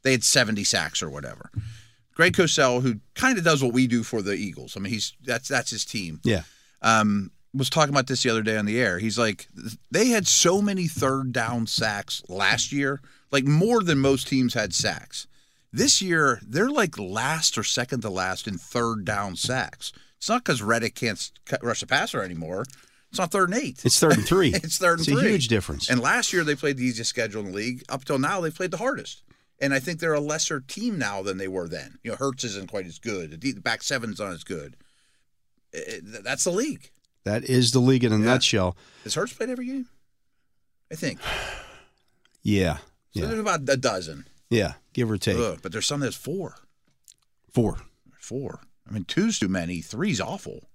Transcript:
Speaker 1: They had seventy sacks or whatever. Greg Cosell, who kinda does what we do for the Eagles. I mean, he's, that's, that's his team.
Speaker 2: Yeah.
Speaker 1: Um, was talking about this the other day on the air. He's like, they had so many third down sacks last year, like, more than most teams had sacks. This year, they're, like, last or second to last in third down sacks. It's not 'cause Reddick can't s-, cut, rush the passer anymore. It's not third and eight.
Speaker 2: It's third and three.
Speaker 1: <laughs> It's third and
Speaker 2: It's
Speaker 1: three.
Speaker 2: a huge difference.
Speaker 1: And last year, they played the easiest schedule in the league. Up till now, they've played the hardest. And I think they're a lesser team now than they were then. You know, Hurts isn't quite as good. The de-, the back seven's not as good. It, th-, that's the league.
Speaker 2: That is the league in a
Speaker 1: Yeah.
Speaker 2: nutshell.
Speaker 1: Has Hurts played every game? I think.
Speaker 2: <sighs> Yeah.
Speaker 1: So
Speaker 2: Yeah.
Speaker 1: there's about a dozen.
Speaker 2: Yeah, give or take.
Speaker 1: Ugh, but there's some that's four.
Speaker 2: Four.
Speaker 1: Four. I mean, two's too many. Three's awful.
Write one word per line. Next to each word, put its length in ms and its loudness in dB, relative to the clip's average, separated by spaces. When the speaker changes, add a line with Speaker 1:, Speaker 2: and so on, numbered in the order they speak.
Speaker 1:
They 100 4
had 120 2
seventy 400 2
sacks 380 -2
or 80 -8
whatever. 400 -12
Greg 200 4
Cosell, 460 4
who 200 0
kinda 280 2
does 200 4
what 120 2
we 120 6
do 160 2
for 200 -2
the 120 -2
Eagles. 420 -8
I 40 -10
mean, 120 -4
he's, 200 -4
that's, 240 -4
that's 220 -2
his 140 -6
team. 400 -8
Speaker 2:
Yeah. 180 2
Speaker 1:
Um, 520 4
was 160 0
talking 240 2
about 140 2
this 160 -2
the 80 2
other 120 2
day 140 0
on 80 0
the 160 0
air. 180 2
He's 200 -2
like, 300 0
they 180 4
had 180 2
so 360 4
many 260 0
third 440 0
down 340 0
sacks 640 -2
last 440 2
year, 280 -2
like, 140 2
more 380 6
than 160 2
most 300 2
teams 260 2
had 180 -2
sacks. 540 -4
This 300 4
year, 460 2
they're, 240 0
like, 280 0
last 600 -2
or 60 -4
second 380 -2
to 80 -6
last 380 -4
in 80 -6
third 480 -2
down 320 -4
sacks. 560 -4
It's 140 -6
not 140 2
'cause 180 0
Reddick 320 2
can't 240 -2
s-, 140 -10
cut, 180 -4
rush 180 -2
the 60 -6
passer 360 0
anymore. 420 -6
It's 80 -8
not 120 0
third 200 2
and 120 0
eight. 220 -8
Speaker 2:
It's 160 4
third 160 8
and 100 0
three. 280 4
Speaker 1:
<laughs> 0 -
It's 240 -2
third 200 4
and 100 0
Speaker 2:
It's 100 2
Speaker 1:
three. 100 4
Speaker 2:
a 40 4
huge 160 2
difference. 420 0
Speaker 1:
And 100 4
last 320 2
year, 120 2
they 120 0
played 220 -2
the 60 -2
easiest 260 -2
schedule 340 -4
in 60 -8
the 60 -8
league. 340 -4
Up 160 -8
till 120 0
now, 220 0
they've 140 -4
played 160 -4
the 80 -6
hardest. 440 -6
And 140 2
I 40 2
think 220 -6
they're 140 2
a 60 2
lesser 400 -2
team 380 -6
now 240 -2
than 160 -4
they 100 -6
were 200 -4
then. 340 -10
You 100 -8
know, 40 -8
Hurts 280 -4
isn't 260 -8
quite 160 -6
as 120 -16
good. 320 -6
The 60 -14
de-, 160 -4
the 80 -10
back 220 -4
seven's 360 -4
not 140 -6
as 120 -12
good. 320 -10
It, 380 -10
th-, 140 -14
that's 200 -2
the 60 2
league. 400 -4
Speaker 2:
That 200 0
is 280 4
the 80 6
league 240 6
in 80 4
a 60 6
Speaker 1:
Yeah. 60 4
Speaker 2:
nutshell. 520 4
Speaker 1:
Has 100 -6
Hurts 200 -4
played 160 -4
every 160 -6
game? 200 -6
I 40 -10
think. 300 -6
Speaker 2:
<sighs> 1160 -12
Yeah. 340 2
Speaker 1:
So 60 -6
Speaker 2:
Yeah. 60 -2
Speaker 1:
there's 140 -2
about 280 0
a 80 4
dozen. 500 -4
Speaker 2:
Yeah, 260 2
give 180 -2
or 80 0
take. 200 0
Speaker 1:
Ugh, 220 -2
but 120 -10
there's 140 -4
some 140 -2
that's 160 -4
four. 380 -8
Speaker 2:
Four. 260 2
Speaker 1:
Four. 400 -10
I 40 -10
mean, 120 -4
two's 360 0
too 80 0
many. 320 -2
Three's 400 -4
awful. 540 -8